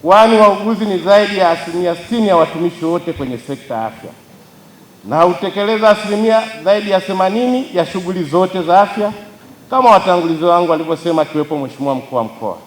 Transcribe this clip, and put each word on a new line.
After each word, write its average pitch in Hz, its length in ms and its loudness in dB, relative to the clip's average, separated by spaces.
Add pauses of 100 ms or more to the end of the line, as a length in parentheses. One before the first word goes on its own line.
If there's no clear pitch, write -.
kwani 214 360 6
wauguzi 208 460 2
ni 196 140 -2
zaidi 202 400 2
ya 175 120 2
asilimia 170 460 -4
sitini 220 320 -2
ya 185 80 4
watumishi 165 480 -2
wote 170 280 -4
kwenye 127 260 -8
sekta 131 360 -10
ya 110 120 -4
afya, 107 240 -14 (960)
na 139 180 0
hutekeleza 202 680 0
asilimia 214 520 0 (220)
zaidi 208 260 0
ya 190 100 2
themanini 208 760 -2
ya 170 120 0
shughuli 180 380 -6
zote 185 380 0
za 175 180 4
afya, 208 320 -2 (580)
kama 254 200 4
watangulizi 170 540 2
wangu 175 260 2
walivyosema, 160 520 -2
akiwepo 151 360 -4
Mheshimiwa 139 360 -4
Mkuu 127 220 -8
wa 117 80 0
Mkoa. 107 320 -8 (100)